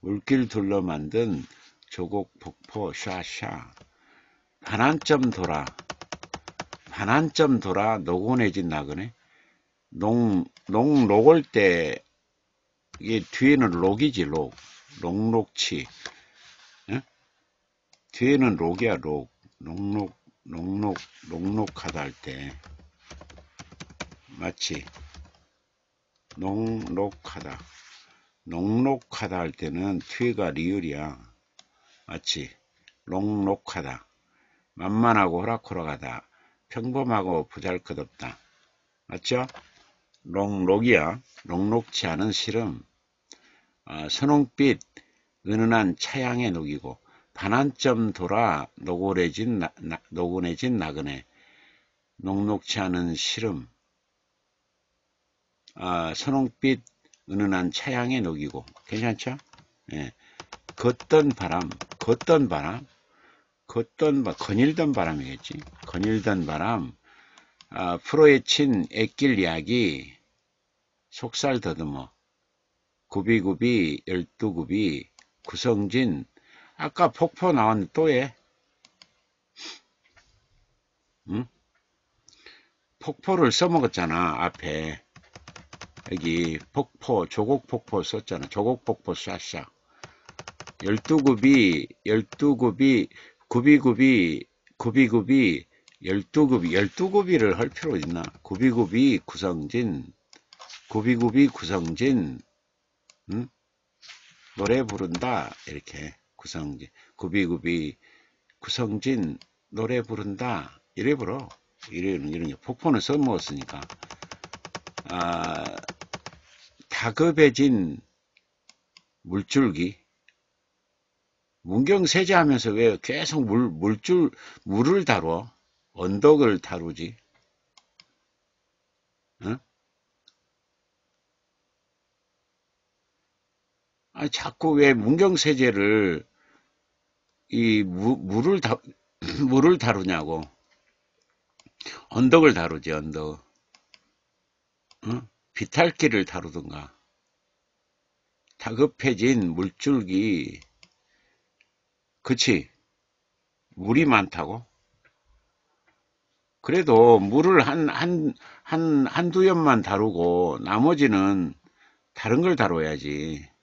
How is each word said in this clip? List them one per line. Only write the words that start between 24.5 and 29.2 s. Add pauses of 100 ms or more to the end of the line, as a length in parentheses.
녹록하다. (880)
녹록하다